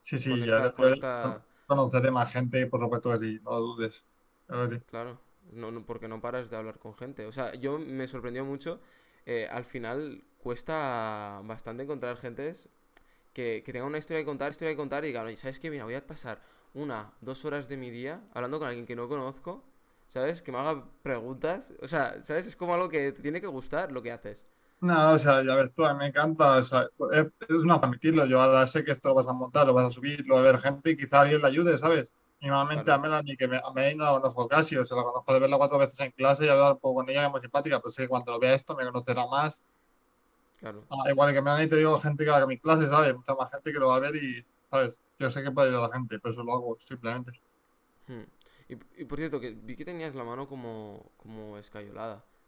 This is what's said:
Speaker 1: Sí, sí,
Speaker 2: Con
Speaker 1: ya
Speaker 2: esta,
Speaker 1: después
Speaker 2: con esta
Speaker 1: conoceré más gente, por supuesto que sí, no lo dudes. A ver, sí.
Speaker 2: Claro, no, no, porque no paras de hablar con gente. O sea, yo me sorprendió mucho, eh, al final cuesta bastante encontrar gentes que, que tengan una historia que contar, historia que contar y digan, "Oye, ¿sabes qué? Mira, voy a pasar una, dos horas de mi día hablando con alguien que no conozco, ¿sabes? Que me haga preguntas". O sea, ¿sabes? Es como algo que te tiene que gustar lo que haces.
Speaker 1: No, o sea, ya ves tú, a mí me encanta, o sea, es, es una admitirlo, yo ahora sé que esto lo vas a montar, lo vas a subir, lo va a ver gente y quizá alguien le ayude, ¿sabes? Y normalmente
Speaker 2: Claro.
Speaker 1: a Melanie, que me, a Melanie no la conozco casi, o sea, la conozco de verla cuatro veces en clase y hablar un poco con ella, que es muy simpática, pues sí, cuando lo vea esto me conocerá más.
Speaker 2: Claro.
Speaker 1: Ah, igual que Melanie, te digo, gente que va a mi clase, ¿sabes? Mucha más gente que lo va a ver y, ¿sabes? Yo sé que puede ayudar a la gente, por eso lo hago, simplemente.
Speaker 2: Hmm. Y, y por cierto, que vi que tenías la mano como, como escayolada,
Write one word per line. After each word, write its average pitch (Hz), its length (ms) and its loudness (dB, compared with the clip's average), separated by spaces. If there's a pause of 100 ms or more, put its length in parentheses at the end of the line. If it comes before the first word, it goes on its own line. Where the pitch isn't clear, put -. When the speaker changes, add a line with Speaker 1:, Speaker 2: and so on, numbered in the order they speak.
Speaker 1:
Sí, - 180 -8
sí, 127 120 -4
Speaker 2:
Con 120 140 -2
Speaker 1:
ya 113 140 4
Speaker 2:
esta, - 20 2
Speaker 1:
después 131 380 4 (200)
Speaker 2:
con 113 220 -6
esta - 20 -20 (220)
Speaker 1:
conoceré 131 460 2
más 123 200 0
gente, 127 360 -2
por 123 140 -2
supuesto 117 380 -2
que 113 60 -4
sí, 110 180 -6
no - 80 -8
lo 117 100 -2
dudes. 117 420 -8 (440)
A 123 100 -8
ver, 120 220 -4
sí. 123 80 -20
Speaker 2:
Claro, 120 320 -12 (320)
no, 113 200 -12
no, 113 140 -14
porque 113 220 -12
no 110 140 -12
paras 120 280 -8
de 117 80 -10
hablar 110 220 -12
con 107 160 -18
gente. 123 300 -14
O 110 60 -14
sea, 127 240 -8
yo 135 240 -6
me 131 280 -8
sorprendió 123 380 -10
mucho, 143 340 -10 (460)
eh, 117 240 -6
al 120 160 -10
final 127 580 -10 (160)
cuesta 113 1040 -6
bastante 113 380 -12
encontrar 123 340 -8
gentes 135 520 -12 (640)
que, 113 320 -6
que 127 80 -14
tengan 127 160 -8
una 151 100 -6
historia 156 220 -6
que 143 40 -8
contar, 143 260 -6
historia 156 220 -6
que 139 40 -8
contar 143 280 -6
y - 20 -6
digan, 117 200 -8
"Oye, 113 100 -12
¿sabes 131 220 -12
qué? 165 120 -12
Mira, 135 140 -10
voy 117 100 -8
a 139 120 -12
pasar 135 340 -14 (320)
una, 120 480 -10
dos 131 240 -12
horas 143 240 -8
de 139 80 -10
mi 123 140 -12
día 131 300 -10 (120)
hablando 127 260 -6
con 147 80 -6
alguien 120 200 -10
que 123 80 -8
no 120 140 -8
conozco, 143 540 -10 (440)
¿sabes? 147 340 -6
Que - 100 -14
me 123 80 -6
haga 143 260 -4 (180)
preguntas". 135 760 -6
O 139 60 -14
sea, 143 360 -2
¿sabes? 180 240 -6
Es - 80 -16
como 175 200 -4
algo 175 140 0
que 139 240 0
te - 80 -16
tiene 151 200 -6
que 202 60 -10
gustar 147 440 -6
lo 127 120 -8
que 117 80 -10
haces. 104 360 -16 (320)
Speaker 1:
No, 160 340 6
o 151 60 8
sea, 135 240 6
ya 131 120 2
ves 131 200 2
tú, 160 100 2
a 143 80 4
mí 139 60 -4
me 143 80 -2
encanta, 147 500 6
o 127 60 6
sea, 123 240 2 (240)
es, 151 160 4 (200)
es 160 160 2
una 170 120 8
admitirlo, 143 500 2
yo 127 160 6
ahora 131 240 8
sé 151 180 -2
que 151 80 -2
esto 139 180 -2
lo 131 60 6
vas 127 120 4
a 127 60 -2
montar, 127 340 2
lo 127 80 6
vas 127 120 6
a - 40 0
subir, 139 340 -6
lo 131 100 6
va 127 60 8
a - 20 6
ver 127 160 8
gente 139 320 0
y 156 60 2
quizá 139 240 6
alguien 147 200 6
le 147 60 4
ayude, 156 300 4
¿sabes? 147 380 2 (240)
Y 143 80 -8
normalmente 139 440 0
Speaker 2:
Claro. - 0 -
Speaker 1:
a 139 60 6
Melanie, 147 400 -2
que 131 100 0
me, 127 100 0
a - 140 -6
Melanie 135 240 0
no 151 100 -2
la 147 80 4
conozco 127 340 0
casi, 156 300 2
o 127 80 2
sea, 123 120 -4
la 123 60 0
conozco 127 300 -2
de 131 60 6
verla 135 180 4
cuatro 143 200 4
veces 139 220 2
en 135 140 -4
clase 139 340 2
y - 20 4
hablar 139 240 8
un 131 60 -2
poco 131 160 0
con 127 160 -2
ella, 139 100 0
que 147 60 2
es 139 40 -2
muy 131 100 -4
simpática, 139 380 -2
pues 117 140 -10
sí, 131 140 -4
cuando 123 240 -2
lo 117 80 -4
vea 127 160 6
esto 147 200 -4
me 135 100 -4
conocerá 123 420 -2
más. 143 340 -2 (960)
Speaker 2:
Claro. 107 300 -16
Speaker 1:
Ah, 135 200 -4
igual 139 240 6
que 135 80 4
Melanie, 147 280 2
te 160 80 4
digo, 156 220 4
gente 147 260 0
que 151 60 2
va 147 60 6
a 135 100 6
mi 131 120 -4
clase, 160 280 4
¿sabes? 143 280 4
Mucha 127 200 -4
más 127 160 -4
gente 139 200 -8
que 143 80 -4
lo 131 100 4
va 127 60 6
a 131 40 4
ver 147 180 -2
y, 127 280 -8 (240)
¿sabes? 131 240 0 (240)
Yo 135 120 -2
sé 135 140 -6
que 139 80 -4
puede 135 180 4
ayudar 120 160 0
a - 20 -2
la 117 80 -6
gente, 120 240 -6
por 117 120 -6
eso 120 120 -8
lo 120 100 -4
hago, 120 260 -4
simplemente. 123 520 -10 (760)
Speaker 2:
Hmm. 117 160 -14 (460)
Y, 127 60 -16 (260)
y 147 40 -12
por 143 140 -8
cierto, 147 200 -6
que 117 120 -10
vi 110 240 -14
que 151 100 -14
tenías 160 300 -10
la 127 80 -10
mano 127 240 -10
como, 113 720 -14
como 107 400 -16
escayolada, 104 640 -14 (240)